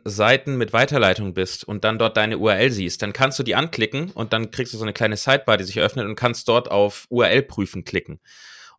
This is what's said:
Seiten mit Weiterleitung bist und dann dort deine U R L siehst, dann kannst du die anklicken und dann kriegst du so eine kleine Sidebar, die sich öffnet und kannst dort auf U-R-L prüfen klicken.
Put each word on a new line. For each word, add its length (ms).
Seiten 500
mit 160
Weiterleitung 640
bist 320
und 180
dann 160
dort 160
deine 220
U 100
R 100
L 140
siehst, 300
dann 100
kannst 280
du 40
die 120
anklicken 560
und 200
dann 200
kriegst 220
du 40
so 80
eine 80
kleine 240
Sidebar, 400
die 80
sich 140
öffnet 260
und 100
kannst 320
dort 240
auf 400
U-R-L 320
prüfen 400
klicken. 380